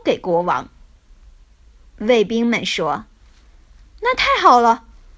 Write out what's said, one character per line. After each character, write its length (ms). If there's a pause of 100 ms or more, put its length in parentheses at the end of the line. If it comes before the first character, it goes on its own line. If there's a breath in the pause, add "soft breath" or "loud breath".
给 160
国 260
王。” 260 (1300)
卫 240
兵 240
们 180
说 380 (960)
：“那 160
太 260
好 200
了， 240 (320)